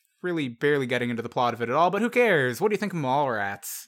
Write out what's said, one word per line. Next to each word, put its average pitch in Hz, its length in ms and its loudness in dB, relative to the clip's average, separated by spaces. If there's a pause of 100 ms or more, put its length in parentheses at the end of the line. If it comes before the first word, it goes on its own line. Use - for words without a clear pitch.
(240)
really 165 260 -2
barely 139 380 0
getting 120 240 -2
into 117 120 -4
the 117 60 -6
plot 120 240 0
of 113 80 -6
it 117 80 -4
at 123 60 -2
all, 170 160 4
but 196 100 -2
who 233 80 0
cares? 165 520 2
What 202 80 2
do 214 60 -2
you 190 40 -2
think 202 160 -6
of 170 60 -4
Mallrats? 127 880 -2